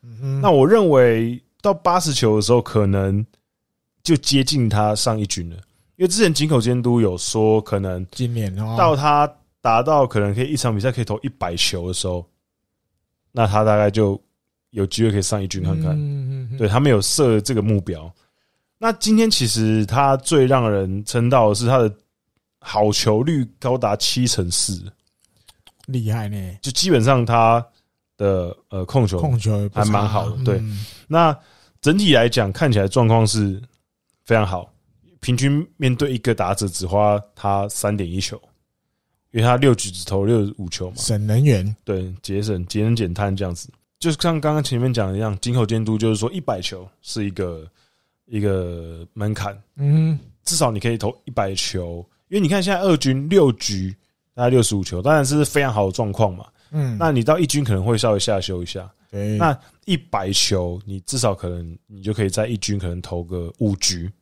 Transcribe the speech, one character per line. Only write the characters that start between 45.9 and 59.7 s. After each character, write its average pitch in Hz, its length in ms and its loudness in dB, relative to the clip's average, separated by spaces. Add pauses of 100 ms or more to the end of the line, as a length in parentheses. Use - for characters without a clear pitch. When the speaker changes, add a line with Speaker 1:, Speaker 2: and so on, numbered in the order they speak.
Speaker 2:
就 113 140 0
是 110 60 0
说 110 140 -4
一 190 80 -10
百 113 220 -6
球 92 260 -10 (140)
是 - 240 -8
一 101 60 -4
个， 85 360 -8 (600)
一 113 120 -8
个 87 760 -4
门 107 180 -4
槛。 101 260 -8 (180)
Speaker 1:
嗯。 151 420 2 (260)
Speaker 2:
至 170 120 -4
少 131 140 2
你 107 80 -4
可 120 120 -2
以 113 80 -2
投 107 160 -4 (100)
一 - 60 -14
百 98 240 -4
球， 87 500 -8 (240)
因 185 80 -4
为 208 40 2
你 170 80 2
看 190 140 0
现 196 100 -2
在 180 80 -2
二 185 180 2
军 135 300 -2
六 165 240 6
局 95 420 -4 (400)
大 123 100 -2
概 123 60 4
六 127 120 6
十 107 120 0
五 98 80 -2
球， 90 200 -6
当 143 120 2
然 147 100 2
是 147 200 2
非 143 160 -2
常 131 120 0
好 104 140 0
的 95 60 -2
状 104 200 -4
况 98 220 0
嘛。 90 120 -18 (240)
Speaker 1:
嗯。 139 280 -4
Speaker 2:
那 165 120 2
你 127 120 2
到 156 160 2
一 170 80 0
军 143 180 -2
可 113 80 0
能 92 120 0
会 113 140 0
稍 113 140 0
微 101 60 0
下 98 220 -2
修 90 220 -6
一 87 40 -10
下。 92 240 -12 (200)
Speaker 1:
对。 104 260 -6
Speaker 2:
那 147 200 2 (280)